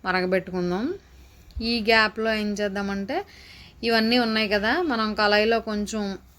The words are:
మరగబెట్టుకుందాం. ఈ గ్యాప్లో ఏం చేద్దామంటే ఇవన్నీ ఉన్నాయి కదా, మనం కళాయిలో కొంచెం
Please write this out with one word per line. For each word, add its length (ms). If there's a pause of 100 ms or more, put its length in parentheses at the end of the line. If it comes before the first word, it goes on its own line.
మరగబెట్టుకుందాం. 800 (840)
ఈ 20 (160)
గ్యాప్లో 420 (120)
ఏం 80 (100)
చేద్దామంటే 560 (720)
ఇవన్నీ 280 (100)
ఉన్నాయి 280
కదా, 180 (200)
మనం 160 (100)
కళాయిలో 480
కొంచెం 360 (360)